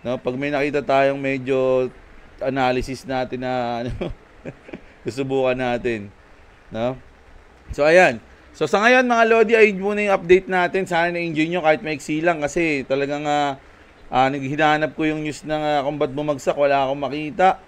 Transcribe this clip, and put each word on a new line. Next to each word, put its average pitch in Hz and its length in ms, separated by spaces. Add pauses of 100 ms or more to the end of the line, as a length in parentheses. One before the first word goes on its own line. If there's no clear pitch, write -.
No, 131 160
pag 127 160
may 143 160
nakita 143 320
tayong 139 360
medyo 131 680 (560)
analysis 127 640
natin 127 400
na, 127 60 (160)
<laughs> 120 180
ano, 127 240 (960)
susubukan 131 480
natin, 120 560 (560)
no. 123 320 (720)
So, 147 160
ayan. 160 320 (320)
So, 156 160
sa 208 160
ngayon, 254 240
mga 233 240
lodi, 226 240
ayun 214 240
muna 208 240
yung 196 160
update 180 320
natin. 185 320
Sana 175 320
na-enjoy 165 320
nyo 175 160
kahit 156 160
maiksi 156 400
lang 160 240
kasi 147 400
talagang, 139 400
ah, 147 320 (560)
ah, 131 160
naghihanap 147 640
ko 160 160
yung 156 160
news 147 240
ng, 151 80
ah, 151 320
kung 147 80
ba't 147 160
bumagsak, 147 480
wala 139 240
akong 139 160
makita. 151 680